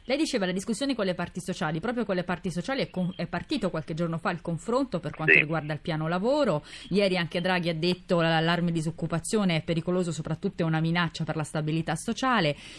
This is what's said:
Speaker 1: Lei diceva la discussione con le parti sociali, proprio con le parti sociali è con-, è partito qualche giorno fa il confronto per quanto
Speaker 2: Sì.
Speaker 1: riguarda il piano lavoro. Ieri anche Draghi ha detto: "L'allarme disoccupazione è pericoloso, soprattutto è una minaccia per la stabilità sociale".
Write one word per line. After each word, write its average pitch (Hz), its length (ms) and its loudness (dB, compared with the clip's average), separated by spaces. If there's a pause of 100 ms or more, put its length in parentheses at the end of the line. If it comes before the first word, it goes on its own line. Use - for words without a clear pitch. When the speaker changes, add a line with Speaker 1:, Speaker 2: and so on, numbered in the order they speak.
Speaker 1:
Lei 269 120 0
diceva 262 260 0
la 180 80 0
discussione 226 440 -2
con 202 80 -2
le 180 100 0
parti 175 240 -6
sociali, 165 400 -4
proprio 226 260 -2
con 190 120 -2
le 175 80 -2
parti 180 260 -4
sociali 233 300 -4
è 175 100 -2
con-, 180 260 -2
è 180 120 -6
partito 180 420 -2
qualche 160 240 -6
giorno 165 240 -2
fa 196 120 -2
il 170 100 -4
confronto 220 580 -2
per 147 140 -6
quanto 160 220 4
Speaker 2:
Sì. 143 60 8
Speaker 1:
riguarda 151 320 -2
il 147 60 -4
piano 156 300 -2
lavoro. 196 560 2 (240)
Ieri 190 280 4
anche 175 240 -2
Draghi 175 280 2
ha 170 60 0
detto: 170 460 2
"L'allarme 165 520 4
disoccupazione 165 840 0
è 151 60 0
pericoloso, 175 480 0
soprattutto 160 520 -2
è 165 40 4
una 160 140 2
minaccia 165 420 2
per 156 140 -2
la 156 80 -2
stabilità 156 500 -2
sociale". 220 600 0 (220)